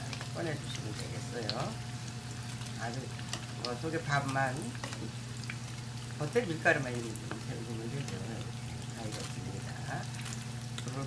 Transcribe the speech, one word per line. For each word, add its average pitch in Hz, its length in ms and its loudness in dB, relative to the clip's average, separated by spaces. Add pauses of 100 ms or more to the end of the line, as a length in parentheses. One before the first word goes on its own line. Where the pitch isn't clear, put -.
(340)
꺼내주시면 156 640 0
되겠어요. - 760 0 (1080)
아주 117 180 -2 (640)
뭐 123 120 0
속에 160 260 0
밥만, 135 540 4 (1600)
겉에 185 300 4
밀가루만 151 440 6
있는, 120 180 2
있으면 117 840 -2
되죠. 131 240 0
이렇게 113 260 -2 (540)
다 120 100 -4
익었습니다. - 960 -2 (840)
불을 135 220 0